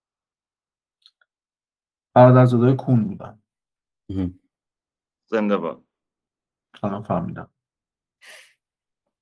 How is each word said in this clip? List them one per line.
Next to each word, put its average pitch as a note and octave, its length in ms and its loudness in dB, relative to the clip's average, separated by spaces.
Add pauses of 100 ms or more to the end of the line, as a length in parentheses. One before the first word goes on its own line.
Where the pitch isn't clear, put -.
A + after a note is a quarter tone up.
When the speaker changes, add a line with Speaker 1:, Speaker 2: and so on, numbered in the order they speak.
(2250)
Speaker 1:
برادرزاده B2+ 640 4
کون B2 280 0
بودن. - 380 -14 (680)
Speaker 2:
مهم. F#2 320 -8 (840)
Speaker 3:
زنده G#2 300 -4
باد. E2 260 -10 (1000)
Speaker 1:
الان G2+ 200 -8
فهمیدم. F2 480 -10 (1700)